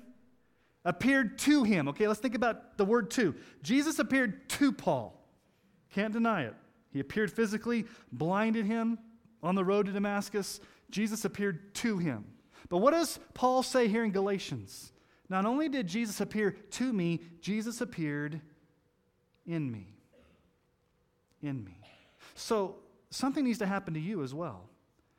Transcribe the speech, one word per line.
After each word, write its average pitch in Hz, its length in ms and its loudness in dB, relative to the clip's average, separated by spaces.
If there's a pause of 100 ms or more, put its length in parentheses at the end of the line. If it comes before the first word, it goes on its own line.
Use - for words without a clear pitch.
(840)
appeared 226 540 2
to 285 240 6
him. 185 240 4
Okay, 208 200 2
let's 214 120 2
think 262 160 -2
about 226 420 -2
the 202 80 4
word 226 260 4
to. 196 220 2 (300)
Jesus 277 340 2
appeared 254 520 0
to 285 220 4
Paul. 135 480 -2 (680)
Can't 214 240 -2
deny 226 300 2
it. 110 100 -6 (400)
He 139 60 -2
appeared 196 320 0
physically, 226 540 0 (260)
blinded 202 540 0
him 226 340 0 (420)
on 180 140 0
the 190 80 2
road 202 220 4
to 196 80 -4
Damascus. 202 640 -2 (300)
Jesus 214 340 -2
appeared 202 520 -4
to 220 220 0
him. 131 280 -2 (420)
But 175 120 2
what 262 120 6
does 330 260 0 (160)
Paul 254 300 2
say 247 240 2
here 226 160 2
in 220 80 0
Galatians? 185 800 -4 (380)
"Not 190 160 0
only 285 240 0
did 262 180 -2
Jesus 208 320 -4
appear 208 320 0
to - 400 -6
me, 170 300 0 (180)
Jesus 214 400 -4
appeared 151 600 -4 (1040)
in 156 260 -4
me." 101 240 -12 (1500)
In 135 220 -6
me. 92 160 -18 (560)
So 208 400 -2 (340)
something 269 360 -2
needs 240 140 0
to 202 80 0
happen 190 260 -4
to 156 80 -4
you 185 200 -4
as 131 120 -6
well. 117 360 -10 (500)